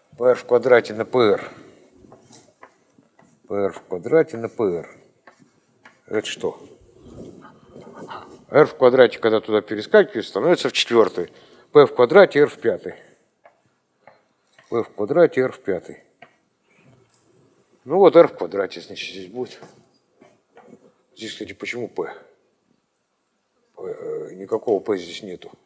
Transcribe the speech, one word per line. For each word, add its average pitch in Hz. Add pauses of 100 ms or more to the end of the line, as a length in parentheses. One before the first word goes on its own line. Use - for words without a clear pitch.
(160)
П 120
Р 127
в -
квадрате 120
на 110
П 131
Р. 107 (2000)
П -
Р 98
в -
квадрате 117
на 113
П -
Р. 87 (1160)
Это 104
что? - (1900)
Р 147
в -
квадрате, 123
когда 110
туда 107
перескакивает, 110
становится 139
в 117
четвёртой. 101 (400)
П 147
в -
квадрате, 165
р 143
в -
пятой. 92 (1700)
П 110
в -
квадрате, 139
р 127
в -
пятой. - (1800)
Ну 139
вот, 175
р 170
в -
квадрате, 90
значит, -
здесь 95
будет. 120 (1600)
Здесь, 110
кстати, 98
почему 120
П? - (1600)
П, -
э, 80
никакого 101
П 101
здесь 87
нету, 92 (160)